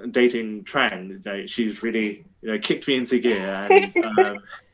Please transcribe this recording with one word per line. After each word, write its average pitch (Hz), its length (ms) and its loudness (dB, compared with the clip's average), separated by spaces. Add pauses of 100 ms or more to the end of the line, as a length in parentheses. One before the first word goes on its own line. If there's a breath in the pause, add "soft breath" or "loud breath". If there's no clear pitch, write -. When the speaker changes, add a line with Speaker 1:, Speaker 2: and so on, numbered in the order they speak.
(120)
Speaker 1:
dating 113 540 2
Trang, 98 600 -4
like, 98 240 -8
she's 107 320 -4
really, 110 440 -4 (160)
you 110 100 -8
know, 107 80 -2
kicked - 280 -4
me 139 100 2
into 123 220 0
gear 98 500 0
and, 392 360 4
Speaker 2:
<laughs> 220 140 0
Speaker 1:
um, - 180 0 (360 loud breath)